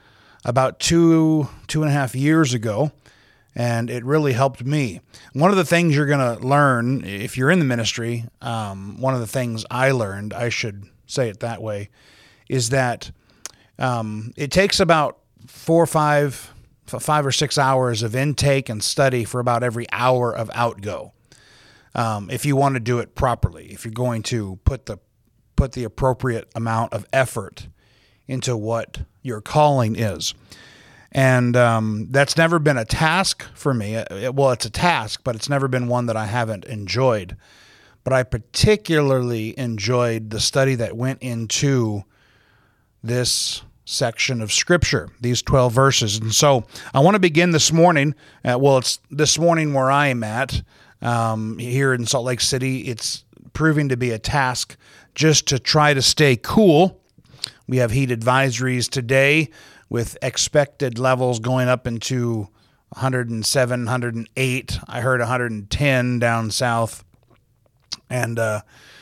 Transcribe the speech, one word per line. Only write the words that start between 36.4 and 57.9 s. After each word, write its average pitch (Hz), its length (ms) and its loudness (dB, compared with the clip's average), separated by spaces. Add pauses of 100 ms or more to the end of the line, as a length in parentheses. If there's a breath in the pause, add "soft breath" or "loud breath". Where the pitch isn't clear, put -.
enjoyed. 104 720 -2 (640 soft breath)
But 127 120 -2
I 127 80 2
particularly 131 1400 0
enjoyed 117 720 -2
the 110 100 -6
study 135 360 2
that 110 200 -4
went 127 260 -4
into 117 800 0 (1000)
this 120 560 -2 (240)
section 120 560 -2
of 107 140 -4
Scripture, 151 560 2 (100)
these 120 220 0
twelve 127 320 2
verses. 127 420 2
And 110 180 -4
so 139 300 4 (300 loud breath)
I 131 60 4
wanna 196 180 6
begin 175 320 4
this 156 240 2
morning, 160 400 4 (280 soft breath)
uh, 123 160 0
well, 135 200 6
it's - 200 -2 (120)
this 143 280 0
morning 160 360 2
where 131 160 2
I 143 160 4
am 120 180 -2
at, 117 380 -4 (400 soft breath)
um, 113 560 -2
here 127 340 0
in 120 140 -2
Salt 120 180 0
Lake 127 160 -4
City. 131 480 -2
It's - 360 -8 (280)
proving 151 380 2
to 123 80 0
be 120 140 -2
a 110 60 -4
task - 600 -2 (360 soft breath)
just 151 340 2
to 139 100 0
try 147 340 2
to 135 80 2
stay 139 360 4
cool. 185 640 4 (640 loud breath)
We 127 80 0
have 120 140 2